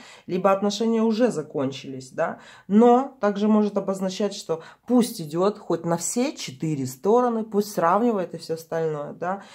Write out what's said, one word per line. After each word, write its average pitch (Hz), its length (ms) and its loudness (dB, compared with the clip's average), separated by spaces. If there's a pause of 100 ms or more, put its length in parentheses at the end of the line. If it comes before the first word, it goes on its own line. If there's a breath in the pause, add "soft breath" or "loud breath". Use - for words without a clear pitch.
(260 loud breath)
либо 185 260 2
отношения 214 500 0
уже 226 300 2
закончились, 139 800 -6
да, 170 280 -4 (280 loud breath)
но 240 520 6
также 202 280 0
может 208 300 2
обозначать, 196 560 -4
что - 280 -6 (240 loud breath)
пусть 233 340 2
идет 175 380 -2
хоть 170 280 -4
на 170 100 0
все 247 400 -4
четыре 139 500 -6
стороны, 226 580 0
пусть 202 300 -2
сравнивает 190 600 0
и 160 40 -10
все - 160 -8
остальное, 160 600 -6
да, 185 280 -6 (120)